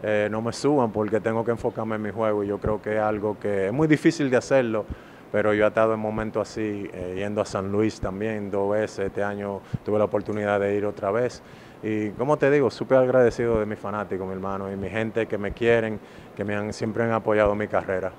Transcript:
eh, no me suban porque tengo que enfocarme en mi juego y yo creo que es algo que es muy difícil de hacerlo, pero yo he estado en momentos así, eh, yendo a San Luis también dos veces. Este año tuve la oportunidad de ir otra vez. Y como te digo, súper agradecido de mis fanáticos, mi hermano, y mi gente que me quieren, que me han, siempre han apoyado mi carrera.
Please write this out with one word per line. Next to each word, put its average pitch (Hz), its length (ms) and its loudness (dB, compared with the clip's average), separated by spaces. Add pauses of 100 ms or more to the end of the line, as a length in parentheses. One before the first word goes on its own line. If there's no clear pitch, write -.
eh, 104 260 2
no 110 100 -2
me 113 140 -4
suban 139 380 2
porque 107 280 0
tengo 113 240 0
que 110 60 -2
enfocarme 113 460 -2
en 107 80 -4
mi 104 80 -6
juego 107 320 0
y 101 40 -2
yo 101 120 -2
creo 107 200 -2
que 107 180 -2
es 107 40 2
algo 107 380 -2
que 101 280 0
es 104 60 -2
muy 156 140 2
difícil 151 420 2
de 123 80 4
hacerlo, 113 480 2 (460)
pero 107 240 2
yo 107 100 4
he - 20 6
estado 110 280 4
en 110 40 -4
momentos 107 480 -2
así, 104 460 -4
eh, 90 240 -6
yendo 104 240 -2
a 95 40 2
San 98 260 -4
Luis 107 280 2
también 101 520 -4
dos 101 180 0
veces. 104 380 0
Este 98 160 -4
año 101 380 -4 (220)
tuve 107 140 0
la 104 80 4
oportunidad 104 540 0
de 101 160 2
ir 101 100 0
otra 101 240 -2
vez. 117 320 -2 (440)
Y 107 260 -2
como 139 260 0
te 139 120 4
digo, 139 220 4
súper 131 280 2
agradecido 123 600 4
de 107 60 0
mis 104 120 -6
fanáticos, 101 480 -6
mi 95 60 -8
hermano, 98 400 -6
y 98 60 -6
mi 98 120 -6
gente 110 360 -2
que 107 120 -6
me 101 140 -4
quieren, 113 480 2 (340)
que 101 120 -6
me 104 100 -2
han, 104 160 -4
siempre 110 320 -2
han 117 80 2
apoyado 104 440 4
mi 104 120 -2
carrera. 92 520 -2